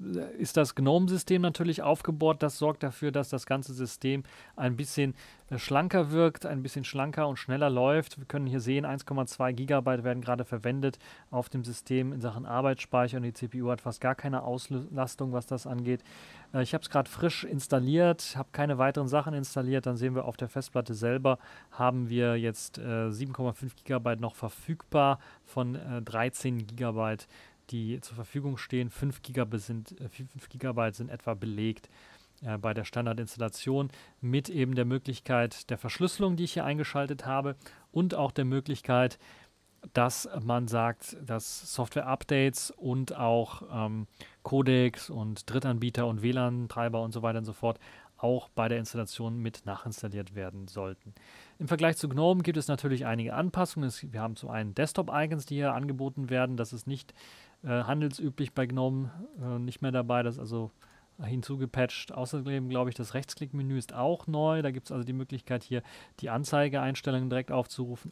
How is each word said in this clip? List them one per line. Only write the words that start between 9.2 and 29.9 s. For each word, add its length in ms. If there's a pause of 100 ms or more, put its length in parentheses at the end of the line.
zwei 260
Gigabyte 520
werden 180
gerade 240
verwendet 520 (320)
auf 200
dem 140
System 500
in 80
Sachen 240
Arbeitsspeicher 720
und 60
die 100
C 140
P 120
U 80
hat 140
fast 180
gar 140
keine 280
Auslastung, 920
was 100
das 220
angeht. 360 (520)
Äh, 80
ich 100
hab's 160
grad 180
frisch 380
installiert, 960
hab 160
keine 240
weiteren 300
Sachen 260
installiert. 500
Dann 140
sehen 160
wir, 100
auf 140
der 100
Festplatte 460
selber 440 (340)
haben 360
wir 300
jetzt, 400
äh, 320
sieben 240
Komma 180
fünf 240
Gigabyte 440
noch 140
verfügbar 840 (260)
von, 300
äh, 260
dreizehn 680
Gigabyte, 640 (420)
die 320
zur 120
Verfügung 440
stehen. 320
Fünf 320
Gigabyte 400
sind, 360